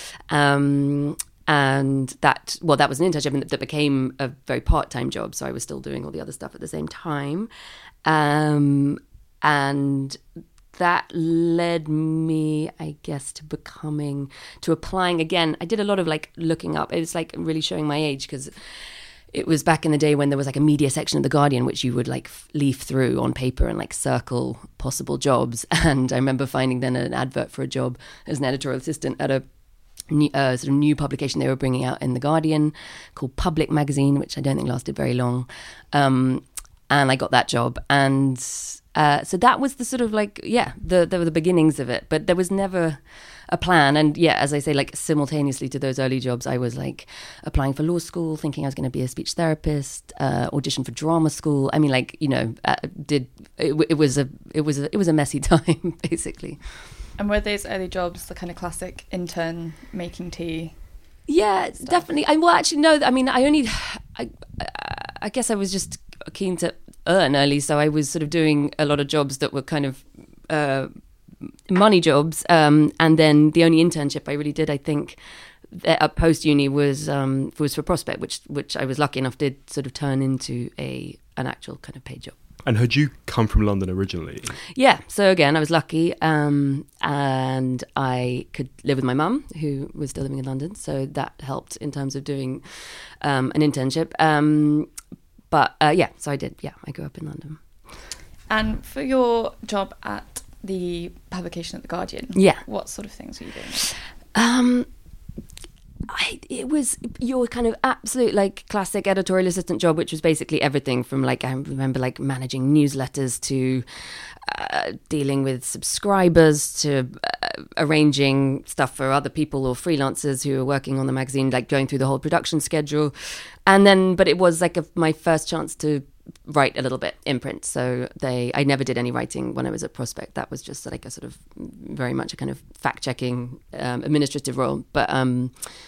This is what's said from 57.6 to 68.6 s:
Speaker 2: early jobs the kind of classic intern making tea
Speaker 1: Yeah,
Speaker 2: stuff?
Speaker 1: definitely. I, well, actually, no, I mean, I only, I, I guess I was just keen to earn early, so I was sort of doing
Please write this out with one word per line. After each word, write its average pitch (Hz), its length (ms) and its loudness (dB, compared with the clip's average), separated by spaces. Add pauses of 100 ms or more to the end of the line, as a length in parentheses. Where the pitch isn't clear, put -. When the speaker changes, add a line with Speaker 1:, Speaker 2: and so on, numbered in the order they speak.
Speaker 2:
early 190 220 -4
jobs 175 400 -6
the - 80 -14
kind 175 160 -10
of - 40 -14
classic 180 560 -10
intern 165 600 -6 (180)
making 175 380 -10
tea 165 460 -8 (500)
Speaker 1:
Yeah, 381 480 2
Speaker 2:
stuff? - 160 -12
Speaker 1:
definitely. 339 380 0
I, 311 100 6
well, 339 120 4
actually, 302 320 4
no, 311 220 6
I - 60 4
mean, 262 200 2
I 254 160 4
only, 294 220 4 (480)
I, 123 140 -8 (920)
I 208 60 -6
guess 233 200 0
I 220 60 2
was 196 160 0
just - 260 -6 (360)
keen 185 240 -2
to - 180 -2 (320)
earn 160 280 4
early, 143 260 4
so 147 180 0
I 151 100 4
was 147 220 0
sort 160 100 -4
of 147 80 -4
doing 151 480 2